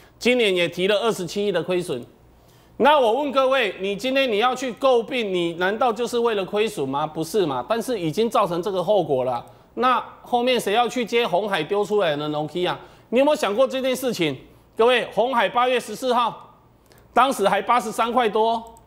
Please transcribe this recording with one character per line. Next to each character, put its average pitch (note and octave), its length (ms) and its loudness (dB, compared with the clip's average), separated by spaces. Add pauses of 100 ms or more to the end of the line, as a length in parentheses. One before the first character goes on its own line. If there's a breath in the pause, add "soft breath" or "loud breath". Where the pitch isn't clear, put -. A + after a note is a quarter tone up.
(180 loud breath)
今 B3 200 2
年 G#3 180 2
也 F3 120 2
提 F3+ 200 -2
了 G#3 140 2
二 A3+ 100 2
十 F#3 160 -4
七 G3+ 180 -4
亿 G3+ 60 0
的 E3+ 100 0
亏 F3+ 180 -2
损。 D#3 240 -6 (720 soft breath)
那 C#4+ 220 6
我 A3+ 140 4
问 C#4+ 180 -2
各 C4+ 180 2
位， B3 300 0
你 G3 160 -4
今 B3+ 200 -2
天 C4+ 160 0
你 G3+ 60 0
要 A#3+ 180 2
去 C4 180 -6
诟 B3+ 300 2
病， A3 300 -4
你 E3+ 220 -2
难 F#3 220 -2
道 B3+ 140 2
就 A#3 160 -4
是 A#3+ 100 -2
为 A#3 180 0
了 F#3+ 100 -2
亏 G#3 220 -2
损 D#3 200 -6
吗？ C#3 180 -4
不 D#3 180 -6
是 G3+ 220 0
嘛？ C3 220 -2
但 A3+ 140 0
是 A#3+ 180 -4
已 E3 120 -2
经 A3 180 0
造 A3 180 2
成 E3+ 160 -4
这 G#3 80 -4
个 F#3 120 -2
后 F#3+ 200 2
果 C3+ 220 0
了。 B2 180 -4 (300 loud breath)
那 A#3+ 300 0 (180)
后 A#3+ 200 -2
面 B3 180 2
谁 G3 140 -2
要 A#3 140 2
去 B3 160 -4
接 A#3 240 0
鸿 F#3 220 0
海 F#3 120 0
丢 G3 220 0
出 G#3 160 0
来 E3 160 2
的 D3+ 140 -4
Nokia？ D#3 460 -4 (340 loud breath)
你 A#3 100 2
有 C#4 60 6
没 D4 60 4
有 D4+ 40 2
想 G3+ 180 -2
过 B3+ 140 2
这 B3+ 140 -4
件 B3+ 140 -2
事 B3+ 180 -4
情？ D3 240 -2 (400 soft breath)
各 A3 80 4
位， A#3 280 2
鸿 A#3+ 220 0
海 G#3 140 2
八 A#3+ 180 0
月 B3+ 120 0
十 G#3+ 160 -10
四 B3+ 180 -2
号， A3+ 420 -2 (580 soft breath)
当 B3+ 200 4
时 G3 160 2
还 G3 120 2
八 A#3+ 180 2
十 A3 120 -4
三 A#3 220 -2
块 A#3+ 160 2
多， A3+ 340 0 (240)